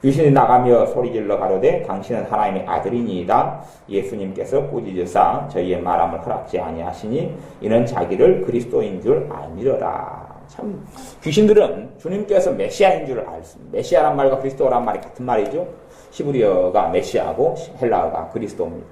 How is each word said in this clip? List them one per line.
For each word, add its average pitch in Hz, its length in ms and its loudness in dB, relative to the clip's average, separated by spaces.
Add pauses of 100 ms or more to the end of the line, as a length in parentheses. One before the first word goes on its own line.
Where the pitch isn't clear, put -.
귀신이 143 280 4
나가며 123 560 6
소리질러 110 520 -2
가로되 101 440 2
당신은 98 480 -6
하나님의 101 380 -2
아들이니이다. 95 920 -2 (260)
예수님께서 98 800 -2
꾸짖으사 95 800 -2
저희의 90 300 -2
말함을 85 440 -2
허락지 - 360 -4
아니하시니 107 760 -6 (280)
이는 113 220 2
자기를 - 580 2
그리스도인 110 600 -2
줄 139 260 0
알미러라. 87 1000 -4 (180)
참 - 400 -12 (360)
귀신들은 208 760 4
주님께서 190 540 0
메시아인 185 540 2
줄 120 200 -6
알 82 160 -12
수, - 160 -20 (140)
메시아란 127 420 2
말과 135 240 2
그리스도란 131 460 0
말이 107 160 -4
같은 - 240 -14
말이죠. 110 420 -2 (460)
히브리어가 101 800 2
메시아고 - 680 0 (260)
헬라어가 82 460 -2
그리스도입니다. 90 640 -8